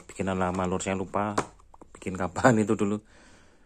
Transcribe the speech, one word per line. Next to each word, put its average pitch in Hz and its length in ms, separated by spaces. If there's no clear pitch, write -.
bikinan 95 320
lama, 92 240
Lur. 90 160
Saya 95 160
lupa 101 400
bikin - 240
kapan 95 440
<laughs> 107 40
itu 104 160
dulu. 104 240